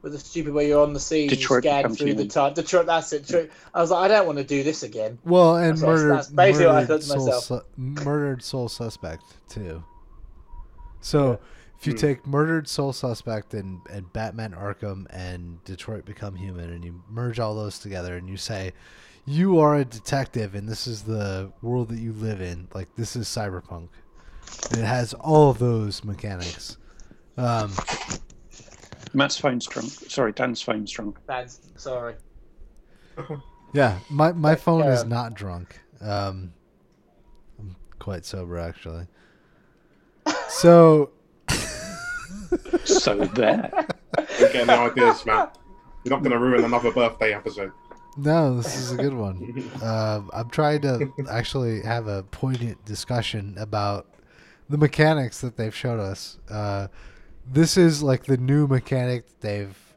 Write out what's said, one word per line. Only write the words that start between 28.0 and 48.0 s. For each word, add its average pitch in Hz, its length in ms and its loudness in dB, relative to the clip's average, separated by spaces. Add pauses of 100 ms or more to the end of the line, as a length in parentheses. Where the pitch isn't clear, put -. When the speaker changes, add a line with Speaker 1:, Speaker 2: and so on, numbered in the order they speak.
Speaker 2:
Matt's 139 220 2
phone's 123 300 -2
drunk. 120 240 -8
Sorry, - 400 -2
Dan's 117 300 -4
phone's 110 300 -4
drunk. 104 260 -10 (100)
Speaker 1:
Dan's, 127 320 -10 (160)
sorry. 120 400 -10 (1600)
Speaker 3:
Yeah, 117 280 2 (100)
my, 151 220 4
my 160 200 2
Speaker 1:
Yeah, 160 40 6
Speaker 3:
phone 165 320 2
is 123 160 4
Speaker 1:
yeah. 113 60 -4
Speaker 3:
not 117 260 -4
drunk. 90 440 -12 (220)
Um, 98 500 -6 (1080)
I'm 95 160 -16 (240)
quite 92 260 -10
sober, 87 320 -10
actually. 85 480 -10 (1400)
So 165 640 8 (360)
<laughs> - 60 -2 (1300)
Speaker 2:
So - 300 2 (100)
there. 190 460 2 (680)
Speaker 4:
Don't - 140 6
get - 20 -2
any - 160 4
ideas, 120 540 4
Matt. 110 320 0 (460)
You're 123 120 -2
not - 80 -4
gonna 123 160 2
ruin 123 260 4
another 120 260 2
birthday 113 420 2
episode. 104 380 -8 (460)